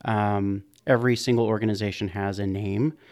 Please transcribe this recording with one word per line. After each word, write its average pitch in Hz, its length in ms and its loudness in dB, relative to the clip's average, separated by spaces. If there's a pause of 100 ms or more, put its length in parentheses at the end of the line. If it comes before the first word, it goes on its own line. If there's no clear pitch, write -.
Um, 101 580 0 (240)
every 123 300 4
single 117 300 2
organization 104 640 0
has 98 300 -4
a 101 80 -2
name, 101 460 -2 (200)